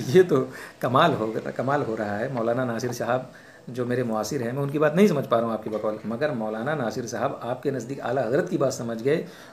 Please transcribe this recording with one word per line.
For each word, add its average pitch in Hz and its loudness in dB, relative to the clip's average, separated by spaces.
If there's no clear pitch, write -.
ये 185 10
तो 165 4
कमाल 139 4
हो 110 0
गया, 131 -4
कमाल 135 0
हो 110 -2
रहा 104 -2
है। 131 -4
मौलाना 120 0
नासिर 120 -4
साहब 123 -2
जो 123 -4
मेरे 123 0
मुआसिर 110 -2
हैं, 117 -4
मैं 139 -2
उनकी 139 -2
बात 151 4
नहीं 202 8
समझ 147 2
पा 120 4
रहा 117 2
हूँ 117 0
आपकी 110 -6
बकौल, 107 -2
मगर 120 -2
मौलाना 113 -2
नासिर 120 -2
साहब 113 -4
आपके 127 -2
नज़दीक 127 -6
आला 127 0
हज़रत 151 2
की 156 0
बात 131 2
समझ 117 -6
गए, 143 2